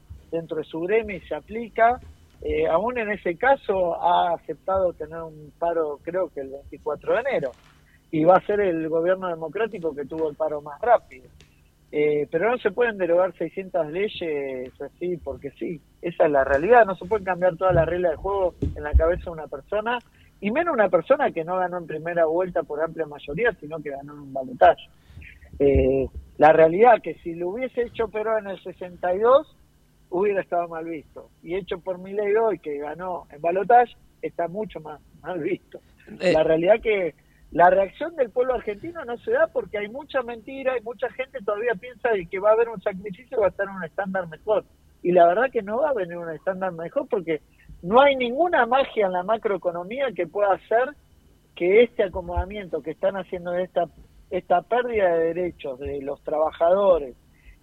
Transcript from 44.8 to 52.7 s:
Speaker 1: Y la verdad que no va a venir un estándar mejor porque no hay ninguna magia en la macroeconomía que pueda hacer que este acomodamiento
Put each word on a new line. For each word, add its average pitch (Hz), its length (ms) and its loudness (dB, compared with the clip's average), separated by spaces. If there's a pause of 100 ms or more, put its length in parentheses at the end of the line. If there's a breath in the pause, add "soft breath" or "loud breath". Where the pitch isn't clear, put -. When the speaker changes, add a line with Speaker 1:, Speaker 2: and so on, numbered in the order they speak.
Speaker 1:
Y 175 80 0
la 175 160 8
verdad 220 240 2
que 226 100 -2
no 214 200 -4
va 311 80 2
a 285 40 0
venir 175 240 -4
un 170 140 -8
estándar 185 400 -4
mejor 170 380 -6
porque 165 320 -4 (400 soft breath)
no 202 180 4
hay 277 160 6
ninguna 262 520 2
magia 247 400 2
en 185 60 -4
la 180 100 -2
macroeconomía 202 880 -4
que 175 140 -4
pueda 196 260 0
hacer 247 420 0 (600)
que 190 280 6
este 233 200 0
acomodamiento 175 800 -6